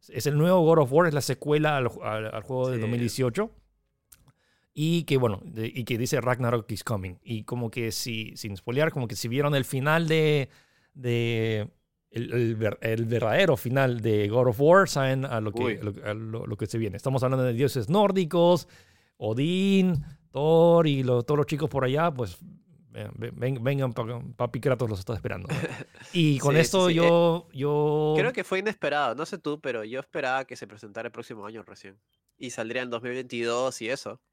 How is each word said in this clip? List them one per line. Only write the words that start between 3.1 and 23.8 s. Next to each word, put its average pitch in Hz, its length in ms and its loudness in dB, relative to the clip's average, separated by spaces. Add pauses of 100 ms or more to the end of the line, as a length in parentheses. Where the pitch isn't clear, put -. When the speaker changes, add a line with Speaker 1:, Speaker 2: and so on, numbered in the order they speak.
Speaker 1:
y 165 320 0
que, 139 120 2
bueno, 113 280 2
de-, 110 300 -8
y 127 80 -6
que 110 160 -4
dice 127 220 -2
"Ragnarok 120 500 -2
is 104 140 -8
coming", 92 400 -6
y 110 180 -8
como 120 260 -6
que 113 220 -4
si, 113 460 -8
sin 101 200 -10
spoilear, 139 360 -2
como 123 160 -4
que 110 80 -8
si - 100 -8
vieron 143 300 0
el 131 80 0
final 151 420 0
de, 151 440 2 (440)
de 117 760 -2 (420)
el, 117 220 -8
el 117 240 0
ver-, 107 240 -2
el 113 260 -2
verdadero 120 500 2
final 127 440 0
de 107 280 2
God 123 200 2
of 110 120 -2
War, 175 280 6
saben 135 360 0
a 127 160 -4
lo 107 120 -4
que, 117 100 -4
Speaker 2:
Uy. 113 180 0
Speaker 1:
lo, 104 120 -6 (120)
a 104 100 -4
lo, 110 320 -10
lo 107 100 -6
que 107 100 -6
se 113 120 -4
viene. 101 180 -4
Estamos 131 260 -2
hablando 131 220 0
de 123 100 0
dioses 127 340 0
nórdicos, 180 800 4 (480)
Odín, 180 880 2 (260)
Thor 165 560 6
y 139 160 2
lo-, 123 200 2
todos 147 160 2
los 139 80 2
chicos 151 240 -2
por 135 140 0
allá, 151 280 0
pues, 113 260 -6 (520)
ven-, 107 200 -12 (260)
ven-, 127 260 -4
vengan, 135 300 0